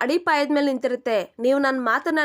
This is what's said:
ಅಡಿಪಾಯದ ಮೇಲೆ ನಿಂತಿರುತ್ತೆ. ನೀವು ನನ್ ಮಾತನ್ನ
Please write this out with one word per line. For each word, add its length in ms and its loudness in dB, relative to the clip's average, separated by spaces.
ಅಡಿಪಾಯದ 480 0
ಮೇಲೆ 180 0
ನಿಂತಿರುತ್ತೆ. 720 -2
ನೀವು 200 2
ನನ್ 260 0
ಮಾತನ್ನ 400 0